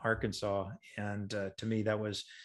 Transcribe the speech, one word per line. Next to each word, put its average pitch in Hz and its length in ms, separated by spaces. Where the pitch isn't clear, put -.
Arkansas. 101 680
And, 104 380
uh, 98 240
to 113 80
me, 110 160
that 107 180
was 104 240